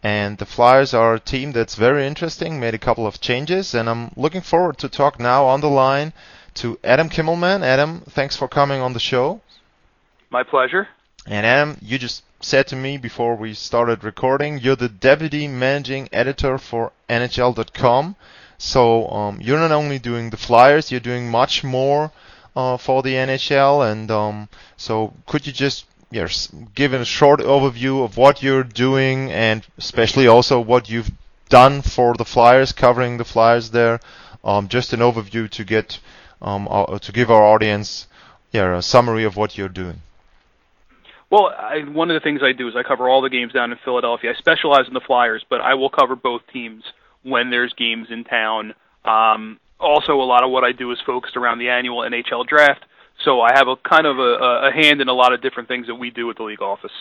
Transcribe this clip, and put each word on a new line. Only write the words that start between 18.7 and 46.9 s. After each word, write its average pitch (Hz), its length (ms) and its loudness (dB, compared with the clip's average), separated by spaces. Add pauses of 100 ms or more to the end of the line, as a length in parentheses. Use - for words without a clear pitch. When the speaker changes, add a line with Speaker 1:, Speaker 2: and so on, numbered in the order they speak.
Speaker 1:
um, 104 300 -6
you're 131 180 -2
not 165 140 0
only 147 260 -2
doing 117 320 -8
the - 60 -12
Flyers, 135 560 4
you're 123 80 -4
doing 120 280 -8
much 120 360 0
more, 139 480 -2 (420)
uh, 127 220 -2
for 131 260 -2
the 131 140 -2
N 131 140 0
H 135 200 -4
L. 139 320 4
And, 110 280 -4
um, 104 380 -4 (280)
so 110 380 -4 (120)
could 147 200 -6
you 139 80 -10
just, - 320 -4 (240)
yes, 90 420 -8 (220)
give 139 180 0
a 127 120 -4
short 143 360 4
overview 135 640 0
of 107 140 -6
what 139 240 4
you're 135 200 0
doing 131 680 -2
and 110 340 -2 (120)
especially 120 480 2
also 120 340 6
what 113 300 0
you've 113 200 -6 (380)
done 135 320 8
for 120 340 0
the 117 120 -4
Flyers, 127 460 6
covering 120 440 2
the 117 80 -6
Flyers 117 460 2
there? 117 300 2 (440)
Um, 101 240 0
just 123 240 -2
an 117 80 -2
overview 113 480 -2
to 110 160 -12
get, 110 340 -4 (440)
um, 101 280 -6
uh, 101 280 -2
to - 120 -14
give 113 200 0
our 110 120 8
audience, 107 640 2 (460)
yeah, 92 240 0
a 90 60 -6
summary 117 420 2
of 101 100 -2
what 104 220 -4
you're 95 140 -8
doing. 90 320 -12 (1300)
Speaker 2:
Well, 190 260 4
I, 135 220 -8 (120)
one 160 200 -2
of 165 40 0
the 156 60 -2
things 147 220 -2
I 131 100 2
do 123 160 -6
is 113 80 -8
I 123 60 -4
cover 127 260 -2
all 131 140 4
the 135 80 -4
games 123 240 -6
down 120 180 -2
in 117 100 -14
Philadelphia. 120 480 -4
I 117 40 -4
specialize 147 520 2
in 123 60 -18
the 127 80 -6
Flyers, 120 480 0
but 123 140 -4
I 131 100 0
will 135 160 0
cover 131 260 0
both 120 280 -6 (100)
teams 113 320 -14 (380)